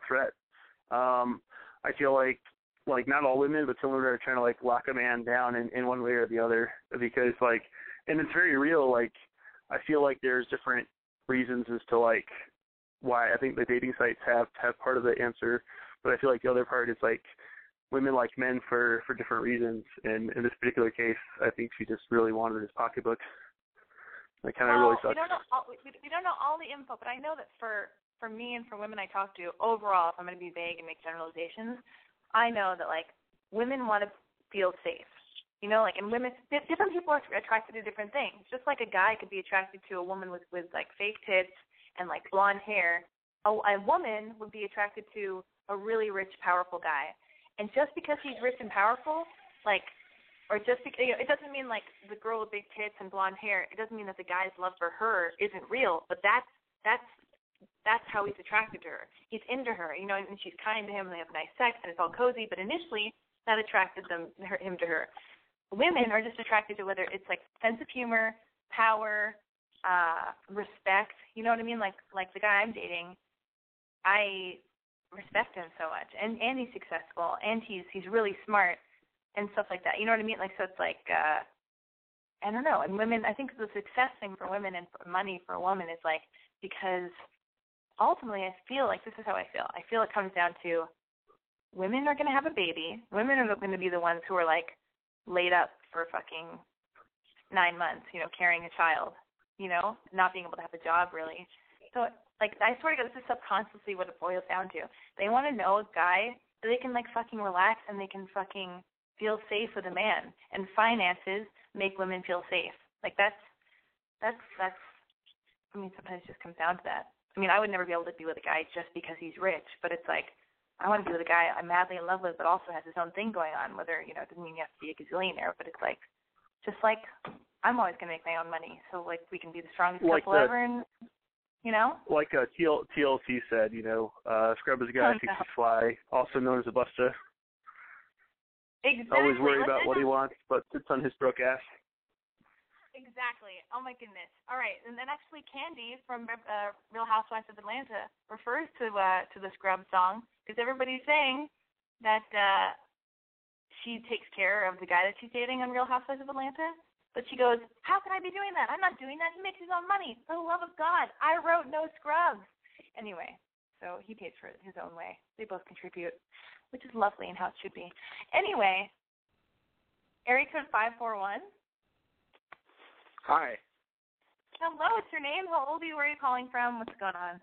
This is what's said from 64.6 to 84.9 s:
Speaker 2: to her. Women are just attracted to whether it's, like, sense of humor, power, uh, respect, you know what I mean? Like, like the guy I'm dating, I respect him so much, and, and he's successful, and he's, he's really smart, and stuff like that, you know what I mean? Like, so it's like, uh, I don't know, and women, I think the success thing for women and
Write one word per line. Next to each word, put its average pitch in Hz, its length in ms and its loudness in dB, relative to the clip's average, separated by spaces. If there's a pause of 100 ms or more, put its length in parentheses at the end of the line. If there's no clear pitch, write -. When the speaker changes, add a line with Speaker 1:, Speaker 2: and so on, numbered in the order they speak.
Speaker 2:
to 170 80 -2
her. 165 240 -2 (600)
Women 262 420 4
are 220 100 4
just 226 180 -8
attracted 208 380 0
to 202 60 -6
whether 190 280 -2
it's, 190 160 -12
like, 180 140 -4 (180)
sense 226 220 0
of 294 100 -14
humor, 226 400 0 (380)
power, 214 640 2 (480)
uh, 180 480 2 (160)
respect, 196 640 0 (220)
you 220 80 -10
know 233 80 2
what 226 80 4
I 226 80 -6
mean? 233 160 -4
Like, 196 160 -6 (160)
like 185 180 -6
the 196 80 -10
guy 202 240 4
I'm 226 80 -8
dating, 175 440 -10 (920)
I 190 580 0 (480)
respect 196 440 -4
him 175 200 -10
so 165 120 -6
much, - 280 -8
and, 220 240 -4
and 254 180 -2
he's 247 140 -6
successful, 170 720 -6
and 220 240 0
he's, 185 240 -10
he's 185 160 -8
really 202 280 2 (100)
smart, 196 320 4 (580)
and 208 160 -4
stuff 208 180 -2
like 180 140 -8
that, - 160 0
you 214 40 -2
know 226 80 4
what 220 80 4
I 214 40 -4
mean? 220 140 -4
Like, 190 200 -6
so 196 60 -2
it's 185 140 -12
like, 170 300 -2
uh, 156 320 2 (1000)
I 202 80 -4
don't 240 140 -2
know, 294 180 4
and 190 160 -2
women, 226 260 0
I 240 80 2
think 254 240 -8
the 220 160 -8
success 254 380 0 (100)
thing 196 160 -10
for 185 140 -10
women 190 240 -4
and 175 180 -10